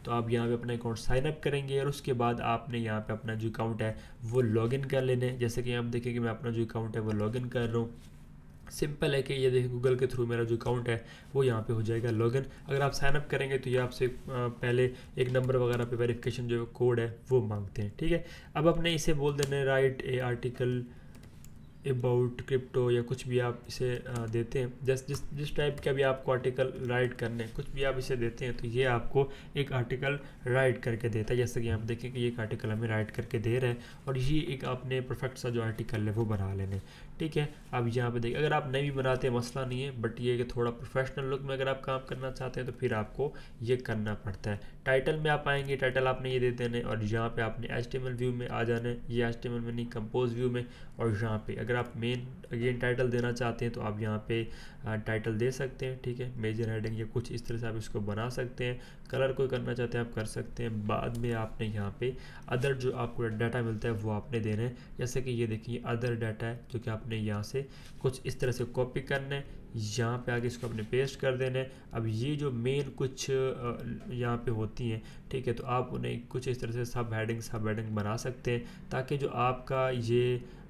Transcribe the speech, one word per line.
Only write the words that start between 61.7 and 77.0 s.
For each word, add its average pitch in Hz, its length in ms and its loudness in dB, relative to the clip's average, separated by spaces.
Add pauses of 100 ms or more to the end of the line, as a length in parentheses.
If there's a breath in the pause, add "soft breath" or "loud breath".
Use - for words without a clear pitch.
पे 127 160 0 (360 loud breath)
other 131 200 2
जो 123 200 0
आपको 120 360 -2
data 117 340 0
मिलता 113 260 -2
है 117 60 2
वो 107 160 -2
आपने 107 300 -2
देना 107 220 0
है। 123 140 -2 (220 loud breath)
जैसे 131 240 -2
कि 127 80 -4
ये 117 160 0
देखिए 110 400 -4
other 120 240 0
data 113 360 -2
है 120 140 -4 (120)
जो 120 60 -4
कि 113 120 -4
आपने 110 260 -4
यहाँ 107 260 0
से 135 240 -4 (360 loud breath)
कुछ - 240 0
इस - 140 -4
तरह 127 120 2
से 120 120 -2
copy 127 360 0
करना 139 340 -2
है, 139 100 -4 (320 loud breath)
यहाँ 113 420 0
पे 123 140 -2
आके 120 140 0
इसको 120 200 -4
आपने 113 160 -4
paste 131 380 0
कर 131 160 2
देना 127 220 0
है। 131 140 -2 (220 loud breath)
अब 117 120 0
ये 117 300 0
जो 143 140 0
main 135 400 0
कुछ, 135 400 -2
अ, 127 480 0 (320)
यहाँ 120 260 0
पे 117 140 -2
होती 110 400 -2
हैं, 110 120 -2 (280 loud breath)
ठीक 131 160 -2
है, 117 80 2
तो - 100 -6
आप 123 280 0
उन्हें 123 340 -4
कुछ 131 220 -4
इस 120 120 0
तरह 113 120 -4
से 120 120 0
sub 113 300 -2